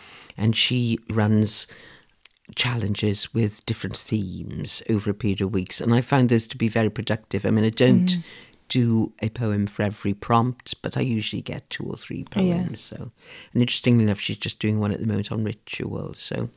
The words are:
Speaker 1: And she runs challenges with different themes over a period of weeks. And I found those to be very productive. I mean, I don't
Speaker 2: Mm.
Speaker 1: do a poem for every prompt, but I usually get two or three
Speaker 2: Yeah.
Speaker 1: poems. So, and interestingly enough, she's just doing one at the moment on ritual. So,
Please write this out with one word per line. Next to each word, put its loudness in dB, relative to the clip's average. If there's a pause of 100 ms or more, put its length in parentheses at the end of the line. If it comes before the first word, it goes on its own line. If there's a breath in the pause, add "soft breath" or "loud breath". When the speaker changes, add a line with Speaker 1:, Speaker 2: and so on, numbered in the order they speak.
(380 loud breath)
Speaker 1:
And 2
she 2 (100)
runs 4 (920 loud breath)
challenges -2
with 0
different -4
themes -6
over 0
a 0
period -2
of 0
weeks. -4
And 2
I 6
found 4
those 2
to -12
be 0
very 2
productive. -4
I 2
mean, 4
I 2
don't 6
Speaker 2:
Mm. 0 (460 loud breath)
Speaker 1:
do 2 (100)
a -2
poem 0
for -4
every -2
prompt, 0
but -6
I 0
usually -2
get -12
two -8
or -8
three -10 (100)
Speaker 2:
Yeah. 2 (100)
Speaker 1:
poems. -8
So, -14 (420 loud breath)
and 4
interestingly 4
enough, 2
she's -6
just -6
doing 0
one 2
at -2
the -2
moment -2
on -2
ritual. -6
So, -6